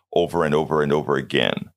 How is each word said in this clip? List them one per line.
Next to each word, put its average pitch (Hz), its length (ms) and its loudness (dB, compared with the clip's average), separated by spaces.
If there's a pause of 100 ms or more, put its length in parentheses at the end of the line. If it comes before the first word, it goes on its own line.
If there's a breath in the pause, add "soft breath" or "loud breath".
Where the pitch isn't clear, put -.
(120)
over 85 320 0
and 73 100 2
over 76 280 2
and 71 100 0
over 71 240 0
again. 64 600 -2